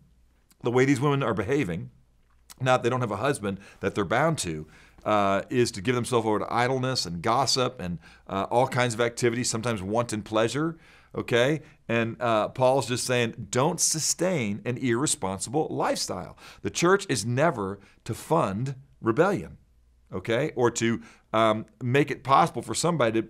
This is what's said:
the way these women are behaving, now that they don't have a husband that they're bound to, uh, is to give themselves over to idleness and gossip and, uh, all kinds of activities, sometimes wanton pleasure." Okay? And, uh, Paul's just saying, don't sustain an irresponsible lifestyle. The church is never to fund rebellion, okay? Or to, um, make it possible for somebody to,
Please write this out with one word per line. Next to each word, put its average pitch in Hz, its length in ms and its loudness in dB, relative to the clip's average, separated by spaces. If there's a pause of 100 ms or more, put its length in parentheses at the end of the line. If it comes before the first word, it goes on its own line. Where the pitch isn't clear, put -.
(600)
the 123 80 -2
way 127 160 4
these 135 160 4
women 139 220 2
are 113 100 0
behaving, 107 560 -2 (720)
now 127 160 4
that 123 60 -4
they 120 80 0
don't 127 100 0
have 120 80 -2
a 101 60 -2
husband 101 440 -2 (200)
that 101 160 -2
they're 101 100 0
bound 139 320 2
to, 78 300 -6 (380)
uh, 101 440 2
is 123 220 2
to 98 100 -10
give 123 140 0
themselves 117 320 0
over 107 100 2
to - 160 -4
idleness 127 540 -2
and 85 160 -8
gossip 123 580 0
and, 87 160 -6 (300)
uh, 95 240 -4
all 123 160 4
kinds 123 260 0
of 110 80 -2
activities, 120 480 0
sometimes 113 320 -4
wanton 110 400 -2
pleasure." 117 560 0 (380)
Okay? 123 460 2 (260)
And, 117 320 -2
uh, 113 280 2
Paul's 131 400 2
just 120 180 -2
saying, 120 460 0
don't 160 280 2
sustain 151 840 -2
an 120 140 -4
irresponsible 117 880 -2
lifestyle. 131 680 -4 (280)
The - 80 -4
church 190 360 4
is 120 160 -2
never 117 560 0 (260)
to 113 100 -6
fund 135 580 -2 (260)
rebellion, 113 580 0 (540)
okay? 113 440 -2
Or 120 160 4
to, 117 300 0 (300)
um, 110 360 2 (160)
make 139 260 2
it 127 140 -8
possible 139 400 4
for 110 100 -8
somebody 117 480 0
to, 104 80 -12